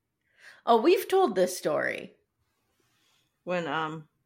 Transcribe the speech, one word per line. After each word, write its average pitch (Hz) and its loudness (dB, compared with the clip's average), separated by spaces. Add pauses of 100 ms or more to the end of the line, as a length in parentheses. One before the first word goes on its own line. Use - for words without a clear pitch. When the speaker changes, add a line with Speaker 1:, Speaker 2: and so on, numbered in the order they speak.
(680)
Speaker 1:
Oh, 233 4
we've 349 4
told 359 2
this 180 2
story. 131 -4 (1300)
Speaker 2:
When, 175 -4
um, 160 -6 (160)